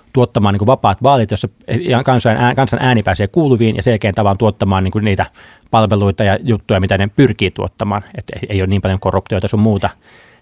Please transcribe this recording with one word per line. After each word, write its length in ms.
tuottamaan 400
niinku 140
vapaat 360
vaalit, 280
jossa 180
ihan 360
kansan 340
ää-, 180
kansan 260
ääni 220
pääsee 240
kuuluviin, 480
ja 80
selkeän 320
tavan 220
tuottamaan 460
niinku 160
niitä 260
palveluita 520
ja 200
juttuja, 360
mitä 180
ne 100
pyrkii 440
tuottamaan. 520
Et 100
ei, 140
ei 120
ole 60
niin 140
paljon 180
korruptioita 480
sun 120
muuta. 300